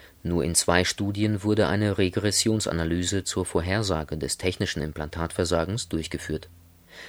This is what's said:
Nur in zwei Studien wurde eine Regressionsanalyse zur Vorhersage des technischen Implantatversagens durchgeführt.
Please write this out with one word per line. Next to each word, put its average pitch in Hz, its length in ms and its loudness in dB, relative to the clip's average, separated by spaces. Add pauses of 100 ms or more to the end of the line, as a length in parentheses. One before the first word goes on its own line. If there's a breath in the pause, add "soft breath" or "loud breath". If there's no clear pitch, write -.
(240 loud breath)
Nur 85 180 0
in 85 140 0
zwei 87 260 4
Studien 101 640 0
wurde 104 240 4
eine 101 280 2
Regressionsanalyse 95 1300 0
zur 92 240 -2
Vorhersage 87 720 0
des 71 180 -4
technischen 92 460 -2
Implantatversagens 82 1080 -2
durchgeführt. 78 600 -6 (600 loud breath)